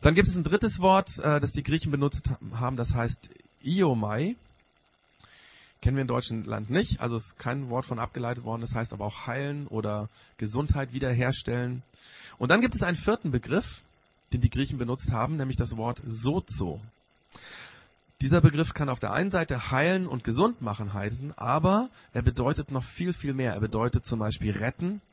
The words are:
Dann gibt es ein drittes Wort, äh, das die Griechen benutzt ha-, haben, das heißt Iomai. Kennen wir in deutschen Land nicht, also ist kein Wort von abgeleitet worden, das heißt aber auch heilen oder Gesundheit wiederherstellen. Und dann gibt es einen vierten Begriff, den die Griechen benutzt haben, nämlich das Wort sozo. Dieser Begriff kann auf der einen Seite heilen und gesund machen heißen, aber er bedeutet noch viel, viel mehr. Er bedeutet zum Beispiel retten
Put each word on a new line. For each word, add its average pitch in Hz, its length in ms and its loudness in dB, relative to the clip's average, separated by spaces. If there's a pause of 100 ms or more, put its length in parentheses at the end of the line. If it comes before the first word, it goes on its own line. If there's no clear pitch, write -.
Dann 151 140 8
gibt 190 120 8
es 180 80 2
ein 175 80 0
drittes 202 360 2
Wort, 190 400 4
äh, 147 200 4
das 131 120 0
die 143 120 -4
Griechen 156 280 0
benutzt 143 380 0
ha-, 113 300 -6
haben, 123 160 -2
das 120 180 0
heißt 117 360 -2 (320)
Iomai. 143 760 2 (1500)
Kennen 131 120 4
wir 135 40 2
in 131 60 -2
deutschen 120 380 -2
Land 107 260 -6
nicht, 185 280 2
also 120 160 -2
ist - 220 -8
kein 131 320 -4
Wort 123 160 -2
von 117 140 -6
abgeleitet 120 440 -6
worden, 113 180 -6
das 117 120 -6
heißt 113 180 -4
aber 101 140 -8
auch - 220 -8
heilen 139 400 -4
oder 107 420 -4 (280)
Gesundheit 127 560 0
wiederherstellen. 123 920 -2 (560)
Und 123 100 0
dann 190 120 8
gibt 240 120 2
es - 80 0
einen 180 160 2
vierten 208 320 0
Begriff, 127 540 -2 (500)
den 127 80 0
die 110 80 -4
Griechen 135 300 -4
benutzt 120 320 -4
haben, 127 260 -2
nämlich 131 200 -4
das 113 200 -4
Wort 117 260 -4
sozo. 110 800 -4 (1400)
Dieser 143 220 4
Begriff 156 320 6
kann 143 160 -2
auf 123 100 -4
der 101 140 -4
einen 170 160 0
Seite 127 400 -2
heilen 175 380 2
und 131 160 -6
gesund 190 360 2
machen 104 360 -4
heißen, 117 420 -6
aber 185 540 2 (240)
er 120 80 -2
bedeutet 127 480 2
noch 131 120 -2
viel, 175 300 -4
viel 139 220 -4
mehr. 127 180 0
Er 87 60 -4
bedeutet 110 480 0
zum 120 100 -2
Beispiel 107 360 0
retten 170 480 -2 (120)